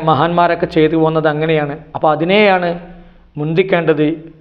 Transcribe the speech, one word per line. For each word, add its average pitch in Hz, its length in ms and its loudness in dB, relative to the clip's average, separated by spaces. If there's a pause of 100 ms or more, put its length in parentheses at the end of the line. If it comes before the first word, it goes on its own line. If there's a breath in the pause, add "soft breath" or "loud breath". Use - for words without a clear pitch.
(100)
മഹാന്മാരൊക്കെ 170 640 0
ചെയ്തു 156 240 2
പോകുന്നത് 160 340 2
അങ്ങനെയാണ്. 151 400 -2 (220)
അപ്പോൾ 160 200 0
അതിനെയാണ് 185 540 2 (680 soft breath)
മുന്തിക്കേണ്ടത്, 160 680 0 (320)